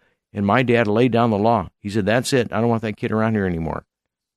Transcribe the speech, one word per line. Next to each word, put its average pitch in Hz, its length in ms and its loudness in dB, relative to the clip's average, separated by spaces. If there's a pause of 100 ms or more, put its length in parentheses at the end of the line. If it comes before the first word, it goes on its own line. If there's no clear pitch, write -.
(320)
and 101 140 -2
my 117 160 4
dad 117 260 2
laid 117 240 2
down 117 180 2
the 101 80 0
law. 107 300 0 (100)
He 104 120 -10
said, 101 160 -2
"That's 117 260 0
it. 123 200 0
I 107 80 -2
don't 117 100 2
want 113 120 -2
that 107 140 -6
kid 110 160 -6
around 110 220 0
here 101 120 0
anymore." 80 380 -4 (520)